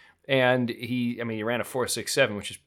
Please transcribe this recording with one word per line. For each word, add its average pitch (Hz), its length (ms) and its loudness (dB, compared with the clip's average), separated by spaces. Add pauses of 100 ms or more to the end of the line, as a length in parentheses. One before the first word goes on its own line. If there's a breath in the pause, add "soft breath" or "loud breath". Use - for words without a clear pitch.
(280 soft breath)
And 127 400 4
he, 120 540 -4
I - 20 -4
mean, 113 140 -4
he 107 60 -4
ran 117 180 0
a - 20 -2
four 123 240 -4
six - 260 -4
seven, 120 220 4
which 95 160 -8
is - 160 -16